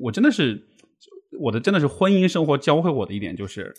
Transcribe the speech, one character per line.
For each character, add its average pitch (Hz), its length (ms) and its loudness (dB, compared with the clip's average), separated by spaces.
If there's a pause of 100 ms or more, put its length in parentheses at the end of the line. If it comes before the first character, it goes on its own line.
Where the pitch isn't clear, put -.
我 113 100 -4
真 202 100 0
的 294 80 6
是， 131 380 -2 (720)
我 120 120 -2
的， 113 80 0
真 196 140 0
的 175 60 4
是 143 60 2
婚 185 240 0
姻 185 180 4
生 165 180 -2
活 143 100 2
教 151 240 2
会 175 80 0
我 127 160 -2
的 92 80 -10
一 101 60 -6
点 92 180 -8
就 98 100 -8
是， - 320 -12